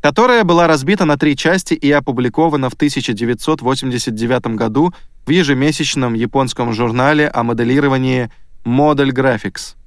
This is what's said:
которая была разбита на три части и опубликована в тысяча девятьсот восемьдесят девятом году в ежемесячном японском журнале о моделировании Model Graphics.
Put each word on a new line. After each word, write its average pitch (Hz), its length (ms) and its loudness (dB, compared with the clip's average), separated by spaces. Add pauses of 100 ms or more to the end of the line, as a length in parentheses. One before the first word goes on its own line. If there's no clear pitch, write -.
которая 233 440 4
была 170 220 4
разбита 160 380 2
на 147 120 2
три 147 200 0
части 175 380 0
и 143 160 0
опубликована 135 760 0
в 120 60 -6
тысяча 139 380 -2
девятьсот 120 500 -2
восемьдесят 123 520 -4
девятом 117 420 -2
году 120 360 0 (320)
в - 60 -6
ежемесячном 143 840 0
японском 120 640 -2
журнале 127 540 2
о 120 140 -2
моделировании 127 880 0 (340)
Model 139 460 2
Graphics. 123 680 -2 (100)